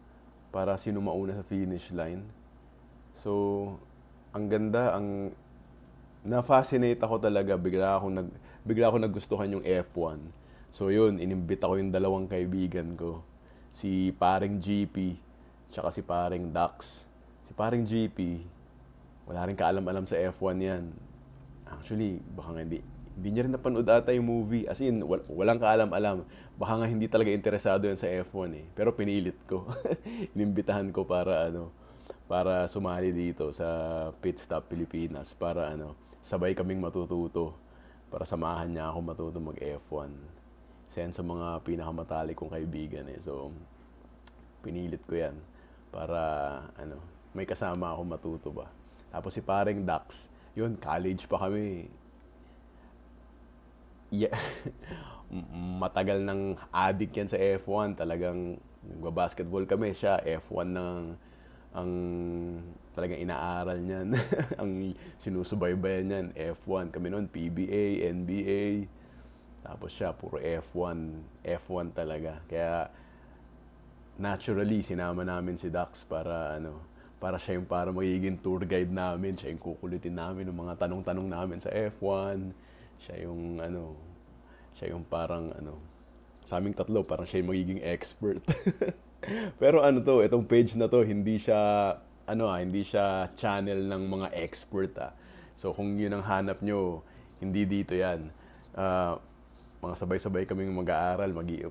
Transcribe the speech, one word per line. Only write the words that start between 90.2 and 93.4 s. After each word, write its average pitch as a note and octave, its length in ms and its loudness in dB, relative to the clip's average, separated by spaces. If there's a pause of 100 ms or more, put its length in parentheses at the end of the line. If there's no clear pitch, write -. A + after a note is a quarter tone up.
itong A2 240 6
page A#2 320 6
na A#2 80 4
to, A#2+ 160 8
hindi G#2+ 400 4
siya, G#2+ 180 4 (720)
ano, A2 200 2
ah, F2+ 120 2
hindi F#2 240 0
siya F#2+ 480 2
channel G2 560 0